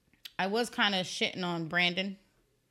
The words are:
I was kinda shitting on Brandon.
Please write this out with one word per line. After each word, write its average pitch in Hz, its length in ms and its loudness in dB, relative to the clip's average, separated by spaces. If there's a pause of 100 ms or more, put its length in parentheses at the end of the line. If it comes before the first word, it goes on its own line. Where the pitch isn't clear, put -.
(400)
I 185 80 2
was 226 220 0
kinda 202 320 2
shitting - 420 -2
on 170 240 -2
Brandon. 175 500 0 (540)